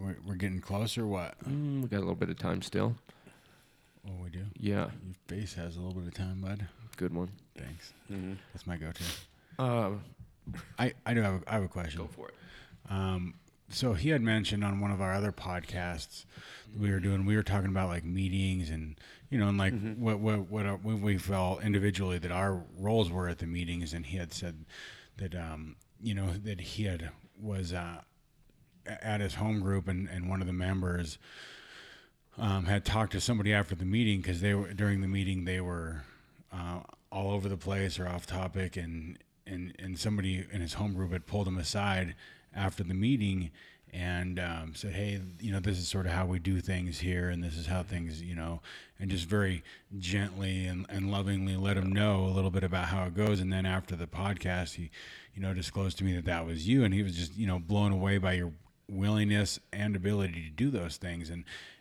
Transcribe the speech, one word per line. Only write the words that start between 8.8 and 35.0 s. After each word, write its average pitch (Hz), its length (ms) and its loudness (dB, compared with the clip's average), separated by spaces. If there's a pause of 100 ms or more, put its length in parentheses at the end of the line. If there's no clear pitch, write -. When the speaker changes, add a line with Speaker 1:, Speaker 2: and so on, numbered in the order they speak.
Speaker 2:
Uh, 120 320 2 (880)
Speaker 1:
I, 120 140 2 (140)
I 120 80 2
do 113 80 4
have 98 120 4
a, - 160 -4
I 110 40 -2
have 107 80 2
a 92 60 -2
question. 85 340 -6
Speaker 2:
Go 110 60 -8
for - 200 -14
it. - 60 -16 (540)
Speaker 1:
Um, 92 460 0 (360)
so 123 240 0
he 117 140 2
had 151 120 6
mentioned 107 440 2
on 101 160 2
one 101 100 2
of 95 100 0
our 95 140 2
other 101 180 2
podcasts 87 920 -6 (480)
that 104 80 -6
we 104 100 2
were 95 100 2
doing, 95 240 2
we 104 120 6
were 107 60 4
talking 98 280 2
about, 92 180 2
like, 87 160 -2
meetings 92 680 2
and, 80 260 -6 (340)
you 135 80 2
know, 101 100 4
and, 98 100 4
like, 95 160 4
Speaker 3:
Mm-hmm. 110 280 -2
Speaker 1:
what, 110 160 4
what, 104 320 2
what, 107 160 0
our, 101 100 0
what 107 240 0
we 101 180 4
felt 92 440 2
individually 98 560 2
that 85 140 -2
our 92 300 2 (160)
roles 104 320 4
were 90 180 0
at 82 100 -2
the 82 80 -4
meetings. 87 480 -2
And 80 120 -4
he 82 100 -4
had 85 160 -4
said 82 320 -8 (540)
that, 92 160 -6
um, 80 420 -8 (260)
you 110 120 0
know, 95 180 0 (120)
that 98 160 -4
he 104 240 -4
had, 82 260 -2 (300)
was, 95 320 -2
uh, 87 280 -6 (840)
a-, 104 200 -8
at 107 140 2
his 98 160 0
home 107 240 2
group 95 280 2
and, 92 200 0
and 90 200 -4
one 95 120 0
of 90 80 0
the 92 40 0
members, 90 680 0 (1200)
um, 98 280 2
had 101 180 2
talked 110 280 2
to - 80 0
somebody 107 320 2
after 101 220 4
the 85 100 -4
meeting 101 380 4
'cause 87 180 0
they 101 140 4
were, 98 180 0
during 101 280 2